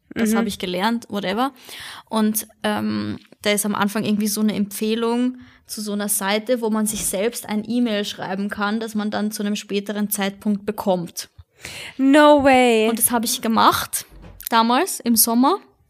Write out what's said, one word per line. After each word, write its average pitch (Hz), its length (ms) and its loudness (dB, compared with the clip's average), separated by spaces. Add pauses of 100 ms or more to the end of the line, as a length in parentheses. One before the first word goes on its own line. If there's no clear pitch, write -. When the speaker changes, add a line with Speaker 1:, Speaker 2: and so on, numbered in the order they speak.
(160)
Speaker 1:
das 226 160 0
Speaker 2:
Mhm. 226 60 2
Speaker 1:
habe 226 100 0
ich 202 120 -6
gelernt“, 202 500 -2
whatever. 202 420 -2 (580)
Und, 214 380 0 (160)
ähm, 214 560 -4 (220)
da 208 100 0
ist 208 140 0
am 208 100 -2
Anfang 202 280 -2
irgendwie 214 240 0
so 208 140 -4
eine 214 140 2
Empfehlung 233 840 -2 (300)
zu - 140 -10
so 208 120 -6
einer 208 160 -4
Seite, 214 520 0
wo 226 80 0
man 220 160 0
sich 214 200 -4
selbst 214 420 -4
ein 214 200 -4
E-Mail 226 380 0
schreiben 190 440 -6
kann, 208 300 -2
das 220 160 -6
man 208 160 -2
dann 208 200 -2
zu 214 120 -6
einem 208 120 -2
späteren 208 540 -4
Zeitpunkt 202 560 -4
bekommt. 180 640 -4 (680)
Speaker 2:
No 294 460 8
way. 247 460 6
Speaker 1:
Und 226 100 0
das - 120 0
habe 233 140 0
ich - 160 -4
gemacht, 226 640 2 (440)
damals 240 500 2
im 240 160 0
Sommer, 247 420 4 (320)